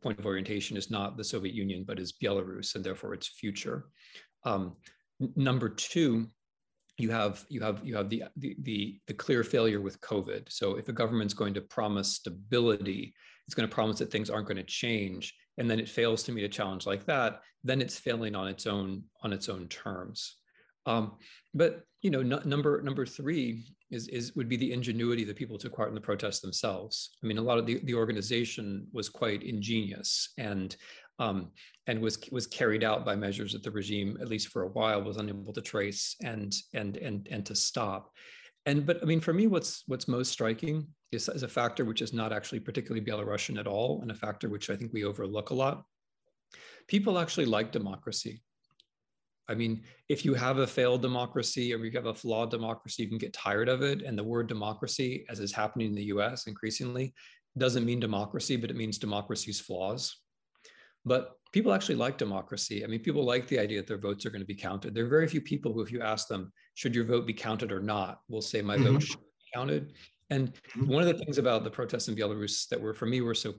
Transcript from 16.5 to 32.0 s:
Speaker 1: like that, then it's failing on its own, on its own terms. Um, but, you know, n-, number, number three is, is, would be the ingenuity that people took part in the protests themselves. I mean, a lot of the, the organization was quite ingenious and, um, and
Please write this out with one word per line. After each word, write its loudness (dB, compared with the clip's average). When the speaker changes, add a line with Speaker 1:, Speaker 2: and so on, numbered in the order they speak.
Speaker 1:
like 0
that, 2
then 2
it's -4
failing -2
on -2
its -6
own, -2
on -2
its -4
own -6
terms. -8
Um, 2
but, 4
you 2
know, 4
n-, 2
number, 4
number -2
three -2
is, -8
is, -6
would 0
be 2
the 0
ingenuity 0
that -6
people -8
took -10
part 0
in -4
the -6
protests -2
themselves. -4
I -6
mean, 0
a 0
lot 4
of 2
the, 0
the 0
organization 0
was -4
quite -2
ingenious -2
and, -2
um, 0
and 0